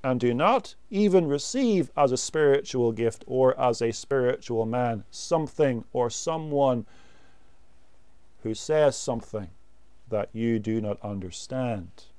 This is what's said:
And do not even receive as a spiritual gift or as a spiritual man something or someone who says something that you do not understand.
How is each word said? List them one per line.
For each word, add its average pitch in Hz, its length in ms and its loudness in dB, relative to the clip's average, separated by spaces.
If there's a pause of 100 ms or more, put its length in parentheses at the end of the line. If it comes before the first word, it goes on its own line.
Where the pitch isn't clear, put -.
And 127 160 0
do 120 140 2
not 196 420 2 (140)
even 190 380 4
receive 185 680 0
as 143 160 4
a 127 60 0
spiritual 139 760 2
gift 113 340 -2
or 127 340 2
as 123 220 2
a 117 120 0
spiritual 123 720 0
man 117 440 -2
something 143 840 0
or 120 160 0
someone 143 760 0 (1600)
who 110 100 -4
says 151 440 2
something 113 520 -6 (600)
that 104 240 -2
you 113 260 0
do 110 220 -2
not 104 200 -4
understand. 101 1040 -8 (140)